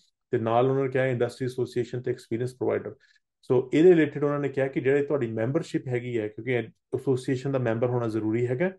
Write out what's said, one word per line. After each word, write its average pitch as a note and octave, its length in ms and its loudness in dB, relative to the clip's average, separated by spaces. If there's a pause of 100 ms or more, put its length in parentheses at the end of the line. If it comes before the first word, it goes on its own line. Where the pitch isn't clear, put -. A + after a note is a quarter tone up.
(300)
ਤੇ B2 80 0
ਨਾਲ A#2 320 2
ਉਹਨਾਂ C3+ 140 0
ਨੇ C3 60 -4
ਕਿਹਾ C3 160 0
ਇੰਡਸਟਰੀ B2 400 -2
ਐਸੋਸੀਏਸ਼ਨ B2 560 -6
ਤੇ B2 80 -4
ਐਕਸਪੀਰੀਅੰਸ B2 440 -6
ਪ੍ਰੋਵਾਈਡਰ। G#2+ 400 -4 (580)
So B2+ 220 2
ਇਹਦੇ E3 160 8
ਰਿਲੇਟਿਡ D3+ 340 4
ਉਹਨਾਂ C#3+ 160 0
ਨੇ C#3 80 -2
ਕਿਹਾ C3 180 0
ਕਿ C#3 140 -4
ਜਿਹੜੇ C#3 240 2
ਤੁਹਾਡੀ C#3+ 220 0
ਮੈਂਬਰਸ਼ਿਪ C3 640 -2
ਹੈਗੀ A#2+ 300 -2
ਹੈ, G#2+ 100 -2
ਕਿਉਂਕਿ B2 260 -4
ਐਸੋਸੀਏਸ਼ਨ B2+ 1000 -2
ਦਾ C3+ 60 0
ਮੈਂਬਰ A#2 300 0
ਹੋਣਾ A#2+ 200 -2
ਜ਼ਰੂਰੀ A2 380 0
ਹੈਗਾ, F3 320 -2